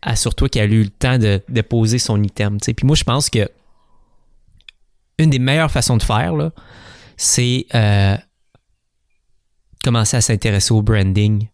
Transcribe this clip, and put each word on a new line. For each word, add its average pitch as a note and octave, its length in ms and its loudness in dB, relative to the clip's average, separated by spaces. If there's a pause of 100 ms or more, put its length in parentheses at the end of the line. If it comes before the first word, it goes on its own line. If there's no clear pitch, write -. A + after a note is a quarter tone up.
assure-toi - 480 -2
qu'elle G#2+ 220 0
a - 20 4
eu A2 100 4
le G2 60 -2
temps B2+ 300 -2
de, G2+ 280 2
de A#2 140 -2
poser A#2 380 0
son G#2 240 0
item, G#2 380 -4
tu - 40 -8
sais. A#2+ 80 -2
Puis B2+ 140 -2
moi, D3+ 80 4
je - 80 0
pense C3 260 -2
que A2 200 -2 (1700)
une D#3+ 120 4
des C3+ 80 2
meilleures C#3+ 320 0
façons C3 260 0
de G#2 60 0
faire, C3+ 320 0
là, D3+ 160 -2 (680)
c'est, B2 480 -2 (100)
euh, G2+ 400 2 (1700)
commencer A#2 320 0
à A#2 60 0
s'intéresser G#2 520 0
au A2 80 4
branding G#2 720 0